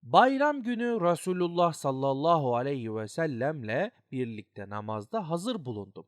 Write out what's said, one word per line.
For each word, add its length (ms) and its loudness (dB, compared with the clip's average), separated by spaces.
Bayram 600 4
günü 380 -2
Resulullah 720 2
sallallahu 800 2
aleyhi 400 -2
ve 120 -4
sellemle 840 -2
birlikte 580 -8
namazda 600 -6
hazır 360 -4
bulundum. 420 -8